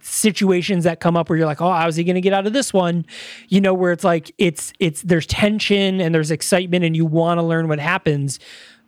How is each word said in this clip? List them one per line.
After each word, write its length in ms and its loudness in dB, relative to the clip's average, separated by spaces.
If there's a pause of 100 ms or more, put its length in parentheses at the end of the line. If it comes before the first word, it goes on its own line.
situations 840 0
that 160 0
come 160 2
up 140 -2
where 80 2
you're 80 2
like, 160 -4
"Oh, 100 2
how 160 2
is 80 -2
he 80 -2
gonna 160 0
get 140 2
out 120 0
of 60 -2
this 220 -2
one?" 320 0 (420)
You 140 2
know, 100 2
where 200 2
it's 120 -4
like, 340 0
it's, 420 -2
it's, 220 -2
there's 240 0
tension 720 0
and 140 0
there's 160 0
excitement 540 0
and 100 0
you 120 2
wanna 360 2
learn 260 0
what 100 -2
happens. 600 -2 (500)